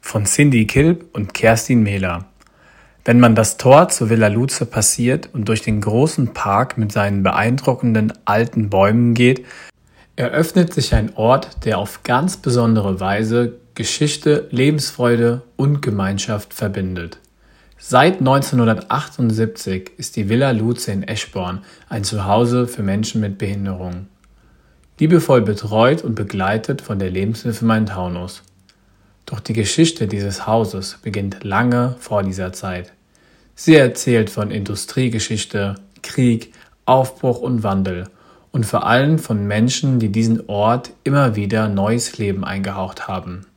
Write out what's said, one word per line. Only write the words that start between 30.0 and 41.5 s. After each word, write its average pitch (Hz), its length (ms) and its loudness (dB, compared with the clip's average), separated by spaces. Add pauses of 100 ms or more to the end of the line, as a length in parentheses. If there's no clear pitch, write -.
dieses 101 380 -6
Hauses 104 560 -2
beginnt 98 420 -8
lange 123 560 0
vor 101 220 -4
dieser 95 320 -6
Zeit. 90 400 -10 (600)
Sie 160 200 6
erzählt 120 540 4
von 101 220 -6
Industriegeschichte, 101 1200 -4 (280)
Krieg, 117 500 0 (320)
Aufbruch 131 540 0
und 120 240 -4
Wandel 95 420 -2 (460)
und 117 160 -2
vor - 180 -2
allem 143 320 2
von 104 300 -4
Menschen, 123 500 0
die 113 120 0
diesen 113 380 0
Ort 107 440 0 (120)
immer 139 320 2
wieder 107 320 -2